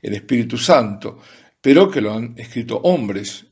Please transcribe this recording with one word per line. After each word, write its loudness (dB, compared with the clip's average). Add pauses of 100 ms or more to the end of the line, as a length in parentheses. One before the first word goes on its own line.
el -8
Espíritu -4
Santo, 0 (420)
pero 6
que -4
lo -4
han -8
escrito -10
hombres, -4